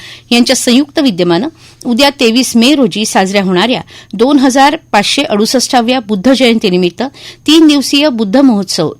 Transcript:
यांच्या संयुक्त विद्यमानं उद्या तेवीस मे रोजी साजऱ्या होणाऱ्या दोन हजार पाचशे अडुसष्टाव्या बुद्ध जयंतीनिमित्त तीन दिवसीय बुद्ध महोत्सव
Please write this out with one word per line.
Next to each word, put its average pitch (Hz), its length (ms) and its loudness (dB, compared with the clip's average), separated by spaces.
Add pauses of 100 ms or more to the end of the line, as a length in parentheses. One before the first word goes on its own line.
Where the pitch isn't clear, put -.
(300)
यांच्या 240 260 0
संयुक्त 262 420 -2
विद्यमानं 180 500 -2 (380)
उद्या 254 240 0 (100)
तेवीस 240 360 0
मे 240 180 4
रोजी 220 300 -2
साजऱ्या 196 380 -2
होणाऱ्या 190 380 0 (320)
दोन 254 260 0
हजार 269 380 2 (160)
पाचशे 214 300 0
अडुसष्टाव्या 240 800 -2
बुद्ध 214 320 -2
जयंतीनिमित्त 214 680 0 (440)
तीन 320 200 4
दिवसीय 285 420 2
बुद्ध 226 280 -2
महोत्सव 202 640 0